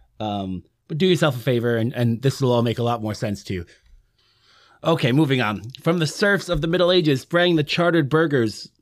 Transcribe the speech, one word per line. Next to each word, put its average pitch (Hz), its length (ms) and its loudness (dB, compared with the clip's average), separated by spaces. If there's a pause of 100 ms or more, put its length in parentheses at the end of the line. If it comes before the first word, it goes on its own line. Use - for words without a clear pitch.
(200)
Um, 98 440 -6 (240)
but 160 100 -6
do 185 80 2
yourself 165 300 2
a - 20 -8
favor, 120 380 0
and, 113 160 -2
and 117 300 0
this 135 180 0
will 127 120 2
all 120 100 2
make 117 160 -2
a 123 40 -2
lot 117 200 -2
more 107 120 -6
sense 101 300 -8
to 98 100 -8
you. 87 120 -8 (1160)
Okay, 160 280 2
moving 135 280 2
on. 104 220 -2 (200)
From 170 160 0
the 160 80 0
serfs 202 420 0
of 165 140 -2
the 165 40 -2
Middle 175 240 2
Ages 151 300 2
sprang 175 360 2
the 151 80 2
chartered 165 440 2
burghers, 139 600 0 (120)